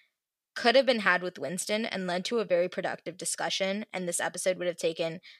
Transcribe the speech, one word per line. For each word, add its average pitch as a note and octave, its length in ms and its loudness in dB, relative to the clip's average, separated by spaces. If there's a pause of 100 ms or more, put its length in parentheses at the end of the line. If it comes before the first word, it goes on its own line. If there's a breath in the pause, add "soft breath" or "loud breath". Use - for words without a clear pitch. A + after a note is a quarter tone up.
(540 soft breath)
could A#3 220 4
have C4+ 100 6
been A#3+ 140 4
had F3+ 220 4
with F3+ 160 -6
Winston F#3 460 -2
and F#3 220 -4
led F3+ 200 -2
to A#3+ 120 0
a G#3+ 60 0
very F3 240 2
productive E3 480 -6
discussion, F#3+ 760 -2
and F#3 140 -4
this F3 140 -2
episode F3 380 0
would F3+ 80 -2
have E3+ 100 -2
taken E3 440 -2 (200 loud breath)